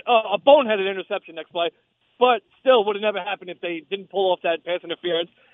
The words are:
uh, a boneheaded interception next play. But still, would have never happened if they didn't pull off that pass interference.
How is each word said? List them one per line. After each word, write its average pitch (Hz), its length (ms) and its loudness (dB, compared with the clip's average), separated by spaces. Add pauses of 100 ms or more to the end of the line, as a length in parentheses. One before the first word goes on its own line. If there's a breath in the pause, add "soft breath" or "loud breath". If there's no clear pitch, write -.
uh, 226 280 2
a 196 40 0
boneheaded 220 520 4
interception 185 460 -8
next 156 160 -14
play. 170 180 -4 (480)
But 240 240 2 (160)
still, 254 260 4
would 208 120 -2
have 202 60 -10
never 202 200 -4
happened 185 280 -10
if 165 100 -16
they 170 280 -8
didn't 196 220 -10
pull 190 220 0
off 165 100 -4
that 165 240 -4
pass 175 160 -4
interference. 170 480 -6 (240 soft breath)